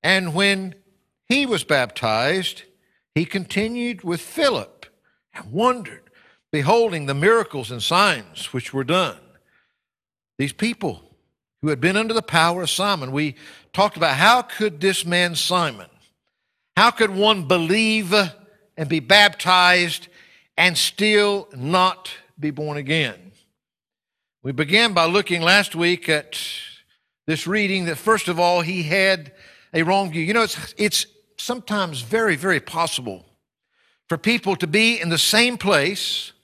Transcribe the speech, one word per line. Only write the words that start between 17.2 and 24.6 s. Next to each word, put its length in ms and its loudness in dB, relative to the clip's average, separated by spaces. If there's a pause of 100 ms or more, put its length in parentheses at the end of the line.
believe 680 2 (640)
and 140 -6
be 100 0
baptized 1120 4 (480)
and 200 2
still 760 0
not 560 0 (260)
be 140 -4
born 240 -8
again? 560 -4 (1120)
We 100 -6
began 400 0